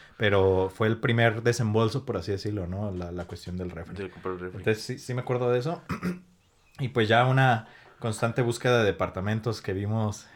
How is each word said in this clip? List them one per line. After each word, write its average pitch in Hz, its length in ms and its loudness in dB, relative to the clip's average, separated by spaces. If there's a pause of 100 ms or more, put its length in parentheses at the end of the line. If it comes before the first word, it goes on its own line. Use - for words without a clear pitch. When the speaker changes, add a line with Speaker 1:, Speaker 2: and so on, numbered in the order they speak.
(180)
Speaker 1:
pero 95 540 4
fue 110 160 0
el 110 120 2
primer 117 420 4
desembolso, 113 640 2
por 104 120 -4
así 92 140 -4
decirlo, 98 360 -4
¿no? 98 240 -4
La, 90 200 -8
la 87 140 -8
cuestión 87 320 -10
del 90 140 -6
refri. 82 240 -12
Speaker 2:
De 95 160 -8
comprar 92 240 -8
el 90 40 -10
refri. 92 200 -10
Speaker 1:
Entonces, 107 240 0
sí, 127 160 -8
sí 123 160 -8
me 123 60 -4
acuerdo 123 280 -2
de 123 80 2
eso. 151 320 -4
<clears throat> - 920 -10
Y 127 100 -2
pues 113 180 2
ya 117 180 6
una 131 400 4 (320)
constante 117 460 -2
búsqueda 120 380 2
de 107 40 4
departamentos 101 800 -2
que 101 100 -4
vimos, 104 640 -2